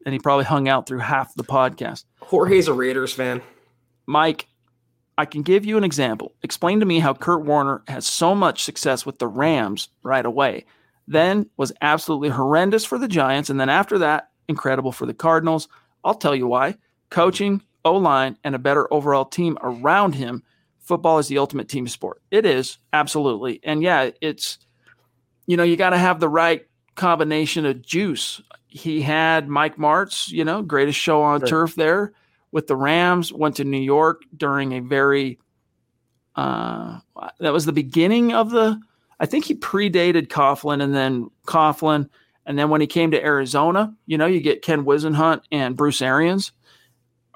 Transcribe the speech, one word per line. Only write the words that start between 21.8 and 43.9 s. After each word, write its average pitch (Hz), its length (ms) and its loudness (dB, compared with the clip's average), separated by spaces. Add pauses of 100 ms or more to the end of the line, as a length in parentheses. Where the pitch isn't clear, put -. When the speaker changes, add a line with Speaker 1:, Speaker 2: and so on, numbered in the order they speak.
Speaker 1:
sport. - 420 -12
It 214 160 2
is, 131 320 0 (160)
absolutely. 139 720 -2
And 156 180 -2
yeah, 160 300 2 (100)
it's, - 380 -8 (880)
you 175 100 2
know, 175 60 4
you 170 140 4
gotta 185 200 4
have 180 220 2
the 160 100 0
right 165 340 2 (300)
combination 156 720 0
of 135 160 -2
juice. 165 580 -4 (280)
He 156 340 -6
had 156 480 0
Mike 147 280 0
Martz, 160 520 0
you 160 160 -2
know, 180 160 -2
greatest 143 380 0
show 151 240 2
on 147 160 2
Speaker 2:
Sure. 131 80 -2
Speaker 1:
turf 160 260 0
there 180 400 0 (380)
with 156 160 -4
the 143 80 0
Rams, 170 580 2
went 151 220 -2
to 143 80 -4
New 139 180 -2
York 151 400 2 (160)
during 139 360 -2
a 127 60 -6
very, 139 600 0 (960)
uh, 58 640 -6 (400)
that 156 140 -2
was 156 120 0
the 160 80 -2
beginning 185 600 2
of 226 180 0
the, 220 280 2 (400)
I - 60 -2
think 302 200 -2
he 302 100 -4
predated 175 720 0
Coughlin 143 560 0
and 139 100 0
then 131 360 -2 (180)
Coughlin. 151 600 2 (360)
And 143 140 -4
then 151 100 2
when 156 120 2
he 147 60 0
came 165 240 0
to 151 120 2
Arizona, 151 720 0 (120)